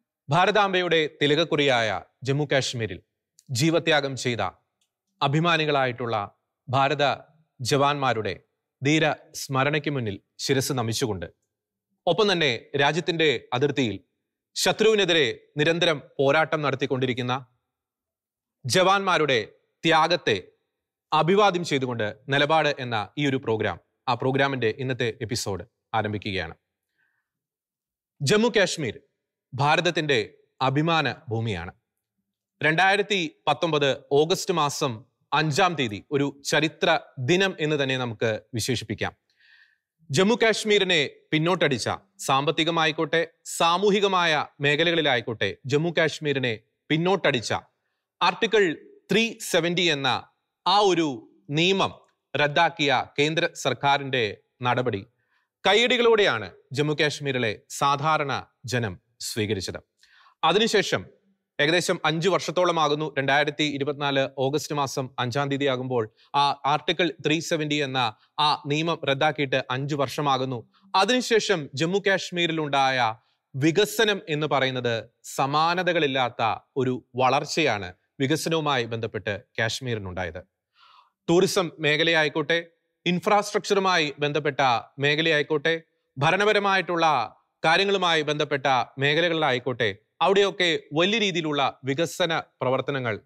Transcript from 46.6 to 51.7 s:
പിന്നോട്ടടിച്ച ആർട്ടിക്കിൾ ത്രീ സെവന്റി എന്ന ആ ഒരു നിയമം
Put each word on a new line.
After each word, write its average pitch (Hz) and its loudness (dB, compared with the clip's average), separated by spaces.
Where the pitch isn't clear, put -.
പിന്നോട്ടടിച്ച 170 0
ആർട്ടിക്കിൾ 185 2
ത്രീ 226 2
സെവന്റി 175 0
എന്ന 139 0
ആ 185 4
ഒരു 170 2
നിയമം 165 0